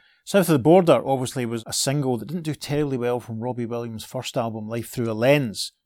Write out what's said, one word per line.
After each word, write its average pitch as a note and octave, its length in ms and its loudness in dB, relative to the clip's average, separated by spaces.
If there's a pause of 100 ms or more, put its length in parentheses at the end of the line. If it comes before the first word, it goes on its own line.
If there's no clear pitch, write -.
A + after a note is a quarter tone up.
(240)
South G3 260 2
of E3 40 6
the C#3+ 60 4
Border D#3+ 460 6
obviously B2+ 400 -2
was A2+ 200 -6
a - 80 -10
single C3+ 440 0
that G#2 100 -8
didn't E3 160 -8
do D#3 120 -4
terribly D3 420 -2
well A#2+ 220 -2
from A2+ 200 -8
Robbie A#2+ 260 -6
Williams' A#2 400 -8
first - 320 -8
album, A2 320 -4
Life A2+ 200 -6
Through A#2 220 -4
a - 20 -4
Lens. B2 580 2 (140)